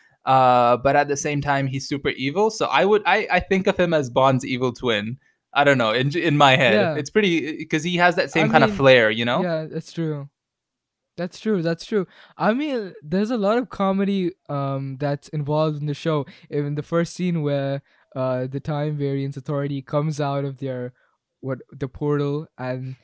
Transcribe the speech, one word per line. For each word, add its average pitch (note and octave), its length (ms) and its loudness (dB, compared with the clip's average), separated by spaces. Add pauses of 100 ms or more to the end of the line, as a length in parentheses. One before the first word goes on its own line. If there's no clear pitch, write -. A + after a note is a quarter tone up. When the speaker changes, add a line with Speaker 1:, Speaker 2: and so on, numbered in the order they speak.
(260)
Speaker 1:
uh, B2 520 4
but C3+ 180 2
at C#3+ 120 2
the C#3 100 -2
same D3 240 -4
time, C#3 260 0
he's C3+ 200 -6
super C#3+ 220 -4
evil. D3 400 0
So G#3 160 -2
I D3 200 2
would, G#3 200 4
I, G3+ 260 0
I F3+ 80 2
think F#3+ 280 0
of F#3+ 100 2
him F3 160 2
as D3 160 0
Bond's C3 360 2
evil B2+ 280 -2
twin. A#2 440 -4 (360)
I C#3+ 100 2
don't C#3 140 6
know, A2+ 160 2
in, C#3 240 0
in D#3 180 0
my C#3 200 6
head. C3 180 4
Speaker 2:
Yeah. F3+ 220 2
Speaker 1:
It's D3 140 -6
pretty, D#3+ 560 0
'cause D#3 180 -2
he F3 140 -2
has F3 180 4
that D#3 160 0
same D#3+ 180 2
Speaker 2:
I A3 40 2
Speaker 1:
kinda - 140 6
Speaker 2:
mean, G#2 80 -6
Speaker 1:
flair, B2+ 340 6
you A2 140 0
know? B2 180 0
Speaker 2:
yeah, E3 240 -4
that's - 280 -12
true. D3+ 360 -6 (840)
That's F3 240 -8
true, G#3+ 220 -2
that's E3 240 -2
true. G3+ 220 -2 (300)
I F#3 160 0
mean, B3 400 -4 (100)
there's F#3 260 -2
a B3+ 80 -2
lot G#3+ 220 2
of B3+ 100 -4
comedy, G3 600 -2 (180)
um, C#3 500 -6
that's C#3+ 300 -4
involved D3+ 500 -2
in D3 60 -4
the D3 80 -2
show. D3+ 320 -2 (240)
In D3 240 -2
the D3 80 -4
first E3 320 -2
scene F3 300 -2
where, C#3 400 -2 (320)
uh, C3 320 -2
the C3+ 120 -8
Time D3+ 380 -4
Variance C#3 400 -4
Authority C#3+ 460 -4
comes D3 360 -2
out C#3 240 -2
of C#3 140 -6
their, B2+ 360 -8 (480)
what, C3 180 -6 (120)
the C3+ 160 -8
portal, D3 600 -2 (100)
and C3 460 -8